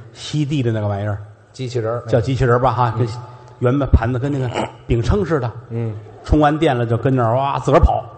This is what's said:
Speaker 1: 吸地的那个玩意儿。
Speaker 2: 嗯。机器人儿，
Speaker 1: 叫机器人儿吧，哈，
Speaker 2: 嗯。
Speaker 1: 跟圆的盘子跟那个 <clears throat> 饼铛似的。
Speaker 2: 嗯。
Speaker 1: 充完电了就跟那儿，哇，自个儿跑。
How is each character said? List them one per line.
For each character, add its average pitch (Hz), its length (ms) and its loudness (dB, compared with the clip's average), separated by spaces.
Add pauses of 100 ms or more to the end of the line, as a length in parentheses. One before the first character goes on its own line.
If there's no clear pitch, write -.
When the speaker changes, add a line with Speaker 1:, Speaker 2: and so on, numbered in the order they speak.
(120)
Speaker 1:
吸 - 320 -4
地 143 180 -2
的 117 80 0
那 110 100 -2
个 104 60 -2
玩 101 160 -4
意 104 40 -4
儿。 101 140 -4
Speaker 2:
嗯。 104 60 -14 (260)
机 131 160 -10
器 123 100 -6
人 110 140 -2
儿， 120 140 -6
Speaker 1:
叫 117 140 2
机 131 140 0
器 131 100 2
人 120 120 6
儿 - 20 4
吧， 123 140 2
哈， 120 240 2
Speaker 2:
嗯。 - 20 0
Speaker 1:
跟 120 100 0 (520)
圆 123 180 2
的 139 80 0
盘 120 260 4
子 127 60 -2
跟 143 140 -4
那 143 60 -4
个 127 100 -4 (180)
<clears throat> - 200 -16
饼 117 160 0
铛 196 220 0
似 156 140 0
的。 120 120 -4 (180)
Speaker 2:
嗯。 113 260 -6 (300)
Speaker 1:
充 151 160 2
完 151 180 4
电 147 180 2
了 120 100 0
就 113 100 0
跟 135 180 0
那 127 100 2
儿， 113 120 2
哇， 139 220 -2
自 135 120 -2
个 135 60 6
儿 - 40 6
跑。 - 240 2 (140)